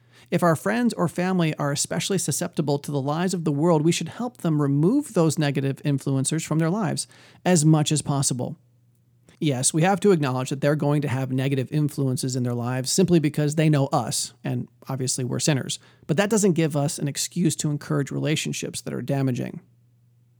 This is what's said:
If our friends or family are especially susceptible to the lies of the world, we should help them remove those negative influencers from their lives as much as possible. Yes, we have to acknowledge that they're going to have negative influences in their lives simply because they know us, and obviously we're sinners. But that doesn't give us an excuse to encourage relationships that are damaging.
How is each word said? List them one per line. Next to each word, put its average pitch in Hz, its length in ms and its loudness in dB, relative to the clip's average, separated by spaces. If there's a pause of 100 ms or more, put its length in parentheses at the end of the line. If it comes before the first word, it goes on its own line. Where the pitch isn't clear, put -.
(300)
If 175 140 0
our 165 100 6
friends 220 400 0
or 175 140 0
family 175 480 0
are 143 160 -2
especially 170 440 -2
susceptible 151 640 -2
to 143 140 -10
the 143 100 0
lies 165 320 -2
of 170 100 -4
the 156 80 0
world, 156 300 2
we 160 80 4
should 165 180 -2
help 240 300 -8
them 156 240 0
remove 160 500 2
those 160 260 2
negative 139 460 -2
influencers 139 640 -2
from 156 140 0
their 160 100 2
lives 170 380 -2 (360)
as 180 200 4
much 156 260 4
as 147 100 0
possible. 135 560 -4 (840)
Yes, 147 340 0
we 160 80 2
have 190 180 4
to 202 120 6
acknowledge 131 380 0
that 135 100 -6
they're 147 160 2
going 147 260 2
to 147 60 -2
have 131 240 -2
negative 131 400 0
influences 139 640 0
in 123 80 0
their 123 100 -2
lives 127 380 -4
simply 175 260 6
because 147 380 0
they 156 140 4
know 139 160 4
us, - 480 -2 (100)
and 123 240 -4 (180)
obviously 131 380 -4
we're 127 160 -4
sinners. - 400 0 (260)
But 156 120 -2
that 202 120 2
doesn't 208 220 4
give 156 240 0
us 143 220 -2
an 147 100 -2
excuse 160 480 -2
to 156 140 -2
encourage 147 420 -4
relationships 143 720 -4
that 139 120 -10
are 127 80 -6
damaging. 131 580 -2 (800)